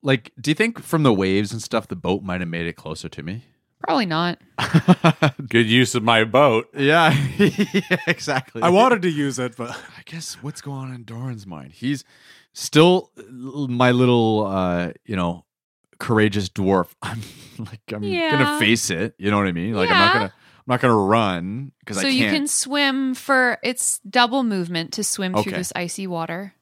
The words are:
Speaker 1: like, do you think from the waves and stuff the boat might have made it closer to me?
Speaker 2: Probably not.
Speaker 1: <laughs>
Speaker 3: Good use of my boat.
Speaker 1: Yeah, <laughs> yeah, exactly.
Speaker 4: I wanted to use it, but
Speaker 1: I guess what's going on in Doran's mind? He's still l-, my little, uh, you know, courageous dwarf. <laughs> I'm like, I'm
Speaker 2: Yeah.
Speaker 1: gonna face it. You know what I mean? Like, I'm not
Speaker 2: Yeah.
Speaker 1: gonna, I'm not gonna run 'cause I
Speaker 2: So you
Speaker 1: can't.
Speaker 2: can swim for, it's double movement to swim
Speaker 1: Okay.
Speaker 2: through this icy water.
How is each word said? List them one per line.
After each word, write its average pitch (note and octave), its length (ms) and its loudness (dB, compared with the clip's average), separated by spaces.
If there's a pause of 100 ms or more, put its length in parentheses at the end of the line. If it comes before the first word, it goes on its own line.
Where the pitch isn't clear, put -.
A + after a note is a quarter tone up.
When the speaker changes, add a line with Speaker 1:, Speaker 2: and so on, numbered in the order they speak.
Speaker 1:
like, C3+ 300 0 (100)
do C#3 80 -4
you D#3 60 2
think A3+ 260 -2
from D#3+ 220 -2
the B2+ 100 6
waves G2 380 2
and A2+ 100 -8
stuff - 260 -4
the - 80 -8
boat F#2 280 -4
might F2+ 180 -6
have F2 80 -6
made E2+ 160 -6
it E2+ 100 -6
closer D#2+ 320 -12
to - 140 -14
me? F#2+ 220 -10 (380)
Speaker 2:
Probably C4+ 260 -2
not. E3+ 320 -4 (180)
Speaker 1:
<laughs> D#3+ 920 2
Speaker 3:
Good A2+ 200 4
use A#2+ 240 4
of A#2+ 100 0
my A2+ 200 4
boat. A#2 520 4
Speaker 1:
Yeah, D#3 380 4 (140)
<laughs> - 100 -8
yeah, G3+ 600 0 (100)
exactly. D3+ 540 -4
Speaker 4:
I E3+ 80 4
wanted A3 340 4
to F3+ 60 0
use C#3+ 300 -2
it, B2 160 -6
but A#2+ 160 -10
Speaker 1:
I - 340 -18
guess - 360 -14
what's D3 200 -12
going C#3 160 -12 (120)
on B2+ 60 -14
in A#2+ 80 -16
Doran's A2+ 420 -10
mind? D#2 280 -16
He's C3 300 -6 (500)
still F3 640 4
l-, C3 500 -10
my B2 240 4
little, A#2 560 4
uh, F2+ 440 -2 (140)
you A2 100 -6
know, F2 300 -2 (540)
courageous G#2+ 500 2
dwarf. F#2+ 460 2
<laughs> - 80 -20
I'm A2+ 180 -10 (380)
like, A2+ 220 -14 (100)
I'm - 120 -10
Speaker 2:
Yeah. E4+ 280 -2
Speaker 1:
gonna D4 280 0
face A#2 300 2
it. F#2 280 -4
You G2 140 0
know G#2 60 2
what G2+ 100 2
I F#2 40 -2
mean? E2+ 240 -4
Like, F#2 160 0
I'm G4 60 2
not E4+ 100 4
Speaker 2:
Yeah. F4+ 60 2
Speaker 1:
gonna, G4 120 -2
I'm - 420 -18
not B2 140 0
gonna A#2+ 140 4
run G#2 760 0 (140)
'cause - 120 -6
I - 60 -2
Speaker 2:
So C#4 40 0
you C4 180 0
Speaker 1:
can't. B3+ 120 0
Speaker 2:
can D4 100 -4
swim C4+ 680 -2
for, B3+ 480 0
it's - 360 -4 (100)
double B3 340 2
movement F3 500 -4
to G#3+ 100 -6
swim F#3 320 -4
Speaker 1:
Okay. G#3 140 2
Speaker 2:
through - 80 -6
this F3+ 180 -6
icy F3+ 320 -8
water. E3+ 540 -8